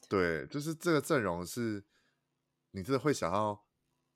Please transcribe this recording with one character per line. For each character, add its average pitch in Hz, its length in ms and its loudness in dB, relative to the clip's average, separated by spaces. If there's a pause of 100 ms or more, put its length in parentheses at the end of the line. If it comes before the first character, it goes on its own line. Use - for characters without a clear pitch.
对， 82 380 2
就 143 140 -8
是 156 120 -6
这 170 200 -2
个 147 80 4
阵 143 200 2
容 87 240 -2
是， 107 380 -4 (880)
你 98 100 -8
真 95 120 -4
的 139 80 6
会 147 120 2
想 87 200 -2
要 104 280 0 (560)